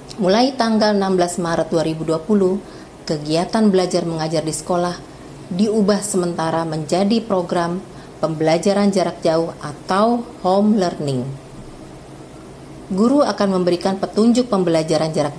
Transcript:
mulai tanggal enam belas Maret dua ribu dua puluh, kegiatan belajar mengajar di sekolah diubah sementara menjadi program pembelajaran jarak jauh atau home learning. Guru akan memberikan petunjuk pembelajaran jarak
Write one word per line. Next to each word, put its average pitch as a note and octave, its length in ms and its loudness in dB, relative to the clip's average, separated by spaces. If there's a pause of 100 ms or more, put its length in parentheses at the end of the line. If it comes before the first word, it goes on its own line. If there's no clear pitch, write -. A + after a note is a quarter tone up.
(160)
mulai A3+ 400 2
tanggal G#3+ 400 2
enam F#3+ 240 2
belas F3 160 -2
Maret E3 320 -2
dua D#3+ 160 0
ribu D#3+ 240 -4
dua D#3+ 80 2
puluh, F#3+ 400 2 (480)
kegiatan E3 640 0
belajar F3+ 400 2
mengajar D#3+ 320 -2
di D3+ 160 -2
sekolah F3 400 -2 (560)
diubah G3+ 480 2
sementara E3 640 0
menjadi E3+ 560 0
program F3+ 600 -2 (420)
pembelajaran E3 640 2
jarak F3 320 0
jauh E3 400 2
atau G#3 640 0 (160)
home G3+ 400 4
learning. C#3 480 -2 (1600)
Guru A#3 320 4
akan G3+ 400 2
memberikan F3+ 400 0
petunjuk A#3 480 2
pembelajaran D#3+ 640 2
jarak D3 260 -2